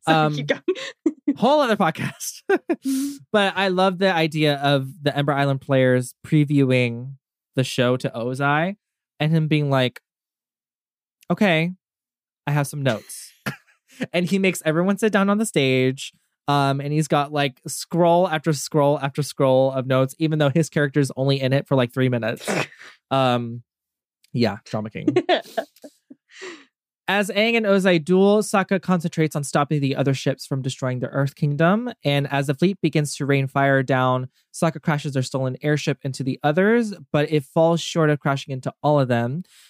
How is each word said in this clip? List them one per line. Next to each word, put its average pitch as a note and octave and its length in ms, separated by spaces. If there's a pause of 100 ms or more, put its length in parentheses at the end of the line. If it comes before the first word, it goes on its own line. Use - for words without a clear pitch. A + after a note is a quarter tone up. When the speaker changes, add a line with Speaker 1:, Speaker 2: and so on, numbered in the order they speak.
Speaker 1:
Um, D#3 280
Speaker 2:
keep D3 120
going. C4+ 140 (360)
<laughs> D#4 400
Speaker 1:
whole D4 240
other A3+ 160
podcast. - 720
<laughs> - 40 (300)
Speaker 2:
Mm-hmm. C#4 360 (140)
Speaker 1:
But G3+ 240
I G3 120
love F#3 320
the F#3+ 120
idea D#3 440
of C#3 340 (140)
the C#3+ 120
Ember C#3+ 180
Island C#3 280
players B2+ 540 (100)
previewing C3 880 (420)
the C3 80
show B2 340
to C3 120
Ozai C#3+ 680 (440)
and D3+ 120
him D#3 160
being D3 220
like, C3 320 (1300)
"Okay, F3 440 (760)
I C#3+ 40
have C#3+ 160
some D3 140
notes." - 500 (140)
<laughs> - 80 (600)
And F3 120
he F#3+ 140
makes F#3+ 260
everyone F3 320
sit G#3+ 160
down G3 160
on G#3 80
the A3 80
stage. C3 680 (360)
Um, C#3 340
and C#3+ 100
he's D#3 160
got, D3 240
like, C#3+ 360
scroll F3 600
after D#3 240
scroll C#3+ 480
after C3+ 220
scroll C3+ 500
of C3 140
notes, C3 320
even D#3 220
though C#3+ 100
his D#3 200
character's C#3+ 460
only C#3 240
in C3 140
it C#3 140
for, C#3+ 80
like, A#2+ 180
three C3 160
minutes. A#2 400 (320)
Speaker 2:
<laughs> - 300
Speaker 1:
Um, A#2+ 500 (720)
yeah, A2+ 320
drama G#2+ 240
king. - 180
Speaker 2:
<laughs> D4+ 100 (1900)
Speaker 1:
As G3 200
Aang A3+ 280
and A3 80
Ozai F#3+ 380
duel, G3 380
Sokka G3 400
concentrates E3 540
on D3+ 80
stopping D3 380
the C3+ 160
other C#3 160
ships C3 320
from C#3 160
destroying B2+ 380
the B2+ 100
Earth C#3 260
Kingdom. E3+ 560 (140)
And C#3+ 260
as C#3 160
the D3 60
fleet F#3 280
begins D3 360
to C#3+ 80
rain C3+ 220
fire C#3 360
down, B2+ 460 (240)
Sokka D#3+ 280
crashes D3 320
their C3+ 100
stolen C3 380
airship D3 420
into C3+ 200
the C3 180
others, G3+ 520 (180)
but D3+ 180
it D3+ 140
falls E3 380
short D#3 280
of D3 120
crashing C#3 320
into C3 280
all D3 200
of B2 80
them. A#2+ 340 (260)